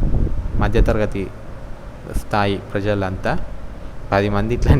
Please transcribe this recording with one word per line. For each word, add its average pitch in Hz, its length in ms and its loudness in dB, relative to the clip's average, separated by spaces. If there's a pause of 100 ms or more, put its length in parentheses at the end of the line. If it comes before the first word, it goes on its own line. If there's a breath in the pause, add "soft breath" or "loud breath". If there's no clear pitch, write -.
(640)
మధ్యతరగతి 107 640 2 (960)
స్థాయి 101 360 0 (160)
ప్రజలంతా 98 600 0 (800)
పది 143 240 4
మంది 107 240 2
ఇట్లా - 220 4